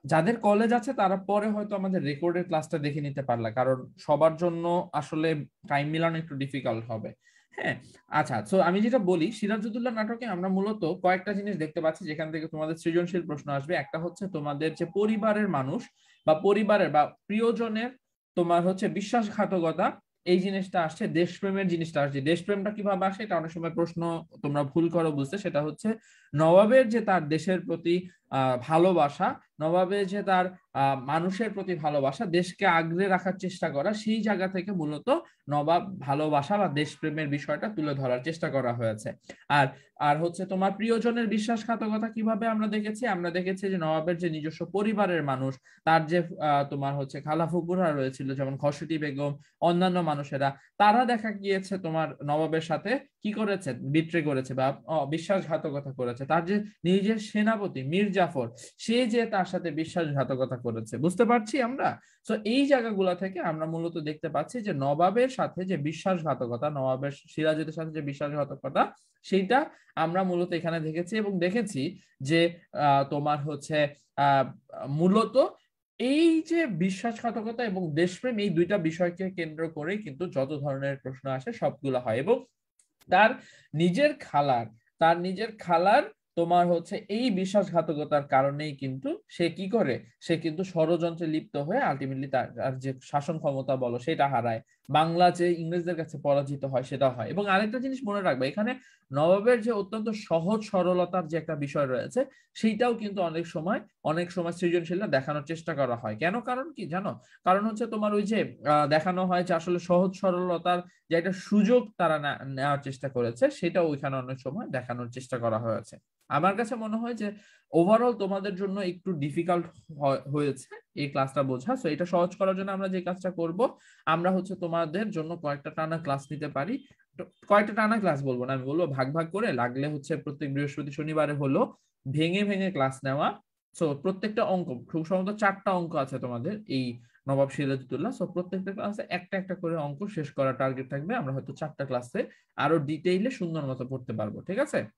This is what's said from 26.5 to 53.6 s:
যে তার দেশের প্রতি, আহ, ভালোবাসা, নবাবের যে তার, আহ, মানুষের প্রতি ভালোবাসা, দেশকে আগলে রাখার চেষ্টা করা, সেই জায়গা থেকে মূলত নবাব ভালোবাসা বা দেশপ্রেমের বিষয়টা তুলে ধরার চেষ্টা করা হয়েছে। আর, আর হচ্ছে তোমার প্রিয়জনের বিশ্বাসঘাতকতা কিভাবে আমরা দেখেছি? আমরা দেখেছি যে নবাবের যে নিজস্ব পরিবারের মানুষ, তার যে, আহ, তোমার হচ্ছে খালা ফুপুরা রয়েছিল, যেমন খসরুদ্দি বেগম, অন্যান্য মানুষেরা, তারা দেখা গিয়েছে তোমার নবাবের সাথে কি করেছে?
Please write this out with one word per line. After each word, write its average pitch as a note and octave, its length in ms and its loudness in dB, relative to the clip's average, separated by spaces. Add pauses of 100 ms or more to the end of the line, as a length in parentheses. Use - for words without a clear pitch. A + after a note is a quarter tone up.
যে A3+ 120 2
তার F3+ 280 0
দেশের E3 300 0
প্রতি, E3+ 500 -2 (200)
আহ, C3 320 2
ভালোবাসা, E3+ 760 4 (260)
নবাবের F#3 460 2
যে G3+ 160 -4
তার, F#3 340 2 (160)
আহ, C3+ 260 2
মানুষের F3+ 500 0
প্রতি F#3 260 -4
ভালোবাসা, D3 500 0
দেশকে F3+ 400 0
আগলে E3 420 4
রাখার F#3 260 0
চেষ্টা F#3 360 -4
করা, D3 240 0
সেই G#3+ 280 -2
জায়গা F#3+ 260 0
থেকে F#3+ 240 -4
মূলত F3 480 0 (300)
নবাব D#3+ 500 0
ভালোবাসা D3 580 0
বা G3 100 2
দেশপ্রেমের D3+ 600 -2
বিষয়টা C#3+ 420 -2
তুলে D3+ 240 -2
ধরার B2+ 300 0
চেষ্টা E3 260 -4
করা B2+ 240 0
হয়েছে। A2+ 400 -2 (360)
আর, C#3+ 180 6 (320)
আর D3 180 4
হচ্ছে F3 280 -4
তোমার F#3+ 260 0
প্রিয়জনের A3+ 560 0
বিশ্বাসঘাতকতা A3 840 -2
কিভাবে A3 380 0
আমরা A3 200 0
দেখেছি? G#3+ 400 -2
আমরা F3 220 0
দেখেছি F#3+ 400 -2
যে F#3+ 80 0
নবাবের D#3+ 400 0
যে E3+ 120 -2
নিজস্ব D#3 360 -6
পরিবারের G3 580 0
মানুষ, C3+ 320 -2 (280)
তার D#3+ 220 6
যে, E3+ 140 2
আহ, D3 500 0
তোমার C#3 260 -4
হচ্ছে C#3 260 -6
খালা D#3 260 0
ফুপুরা F3 440 0
রয়েছিল, C3+ 440 -2
যেমন C3+ 220 -4
খসরুদ্দি D3 400 -2
বেগম, C#3+ 400 -2 (240)
অন্যান্য F3+ 380 4
মানুষেরা, C#3+ 560 0 (220)
তারা G#3+ 280 6
দেখা A3 260 0
গিয়েছে G3 460 -2
তোমার D#3+ 320 0 (160)
নবাবের D3+ 360 0
সাথে E3 380 -2 (240)
কি G#3+ 80 -2
করেছে? G3 420 -2